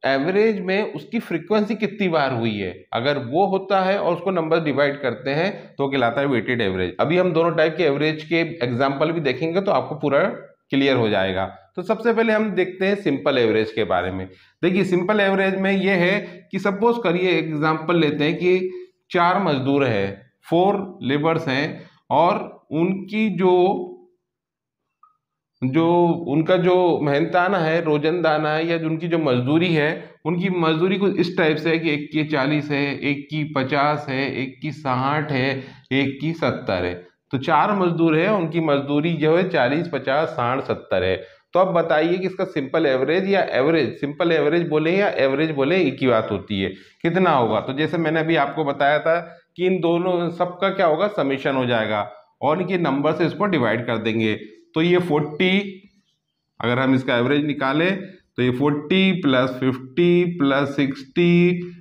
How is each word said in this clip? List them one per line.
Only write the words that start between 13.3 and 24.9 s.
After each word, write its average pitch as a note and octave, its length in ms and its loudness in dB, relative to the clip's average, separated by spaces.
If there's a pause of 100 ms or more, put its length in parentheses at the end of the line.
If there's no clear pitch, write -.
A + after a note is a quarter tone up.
एवरेज A2 340 2
के A2 120 -2
बारे F#2 260 -2
में। F#2+ 180 -8 (340)
देखिए F#3 220 2
सिंपल F#3+ 360 0
एवरेज G3 360 0
में F#3+ 160 0
ये G3 200 0
है F#3 580 -2
कि F#3+ 80 -6
सपोज G3+ 460 0
करिए F3+ 260 2
एग्जांपल D#3+ 680 0
लेते D3 280 2
हैं D#3 120 0
कि F3+ 340 0 (400)
चार F3 320 2
मजदूर C#3 420 0
हैं, G2 460 -2 (200)
फोर G3 520 0
लेबर्स D3 460 0
हैं C#3+ 420 -4 (200)
और F3 600 0
उनकी F#3+ 600 -2
जो, F3+ 580 2 (1800)